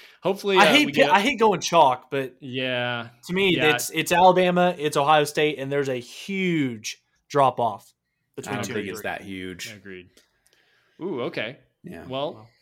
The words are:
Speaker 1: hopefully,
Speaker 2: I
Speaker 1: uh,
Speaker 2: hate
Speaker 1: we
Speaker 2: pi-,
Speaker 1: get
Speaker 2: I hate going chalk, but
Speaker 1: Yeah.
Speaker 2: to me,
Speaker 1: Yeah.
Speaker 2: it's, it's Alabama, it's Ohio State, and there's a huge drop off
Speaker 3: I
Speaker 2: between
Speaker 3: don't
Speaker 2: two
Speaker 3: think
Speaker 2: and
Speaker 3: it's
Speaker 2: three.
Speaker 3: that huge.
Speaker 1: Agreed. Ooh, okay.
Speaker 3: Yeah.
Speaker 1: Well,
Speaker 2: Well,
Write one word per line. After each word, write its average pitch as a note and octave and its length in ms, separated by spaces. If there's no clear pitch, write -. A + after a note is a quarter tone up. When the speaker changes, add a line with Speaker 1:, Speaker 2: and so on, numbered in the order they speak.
Speaker 1:
hopefully, G3 340
Speaker 2:
I F#3+ 60
Speaker 1:
uh, G#3 40
Speaker 2:
hate D4 200
Speaker 1:
we - 60
Speaker 2:
pi-, C#3 40
Speaker 1:
get D3 140
Speaker 2:
I G3 100
hate A#3+ 180
going G#3 220
chalk, C#3+ 500
but C3+ 300
Speaker 1:
Yeah. B2 680
Speaker 2:
to F3+ 60
me, F#3 240
Speaker 1:
Yeah. C#3+ 180
Speaker 2:
it's, - 160
it's D#3+ 200
Alabama, F3+ 680
it's D3 180
Ohio D3+ 280
State, D3+ 340
and C3+ 120
there's C#3+ 180
a B2+ 80
huge D3 1040
drop C3 320
off G#2+ 320
Speaker 3:
I - 480
Speaker 2:
between G#2 160
Speaker 3:
don't - 80
Speaker 2:
two B2+ 100
Speaker 3:
think G#2 140
Speaker 2:
and - 20
Speaker 3:
it's G#2+ 120
Speaker 2:
three. F#2+ 80
Speaker 3:
that E2 120
huge. F#2 500
Speaker 1:
Agreed. F#2+ 360
Ooh, D3+ 220
okay. C3 360
Speaker 3:
Yeah. E3 240
Speaker 1:
Well, C#3 260
Speaker 2:
Well, A2 140